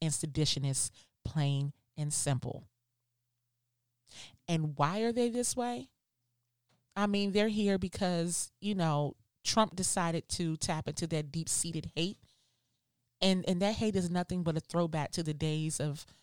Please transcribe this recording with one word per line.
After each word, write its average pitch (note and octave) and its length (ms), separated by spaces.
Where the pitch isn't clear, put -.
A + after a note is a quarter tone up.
and D#3+ 120
seditionists, C#3 800
plain C#3+ 480
and D3+ 140
simple. - 540
And D#3 280
why D#3 240
are A#3 120
they A#3+ 160
this A#3+ 260
way? B3 360
I G3+ 100
mean, G3+ 260
they're G#3 160
here G3+ 300
because, F3 720
you G3+ 140
know, D3+ 400
Trump A3 320
decided E3+ 540
to D#3+ 260
tap D#3+ 320
into D#3+ 200
that D3+ 220
deep-seated E3 640
hate. F3 220
And, F#3 260
and F3 140
that G3+ 140
hate G#3+ 200
is F3+ 160
nothing F3+ 320
but D#3+ 140
a D#3+ 40
throwback D#3+ 520
to E3+ 100
the D#3 120
days D#3 460
of D3+ 260